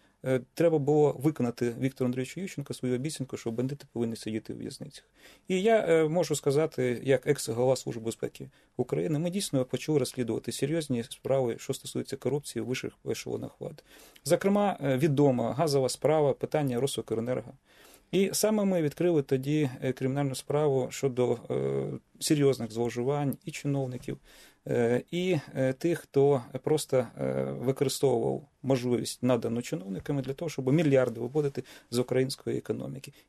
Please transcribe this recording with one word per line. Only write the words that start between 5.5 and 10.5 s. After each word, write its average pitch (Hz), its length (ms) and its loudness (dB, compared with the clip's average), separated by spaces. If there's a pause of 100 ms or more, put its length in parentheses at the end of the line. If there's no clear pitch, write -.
я, 220 280 4
е, 160 180 6
можу 160 280 0
сказати, 135 680 0
як 131 240 2
екс-голова 127 480 2
Служби 117 260 -6
безпеки 113 480 -6 (280)
України, 151 420 0
ми 175 100 -2
дійсно 170 360 0
почали 147 340 0
розслідувати 120 520 -4